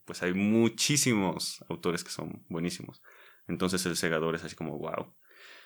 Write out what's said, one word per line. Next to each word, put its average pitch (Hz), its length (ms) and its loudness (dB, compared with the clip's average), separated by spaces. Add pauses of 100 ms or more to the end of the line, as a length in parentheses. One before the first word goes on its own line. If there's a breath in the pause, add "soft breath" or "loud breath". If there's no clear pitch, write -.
pues, - 180 -8
hay 90 120 2
muchísimos 110 1300 4
autores 85 360 -2
que - 60 -14
son 80 380 -10
buenísimos. - 540 -6 (460 soft breath)
Entonces, 90 380 0
El 85 100 0
Segador 80 400 2
es 80 80 -10
así 78 100 -12
como, 76 220 -6
"Guau". - 400 -6 (500 soft breath)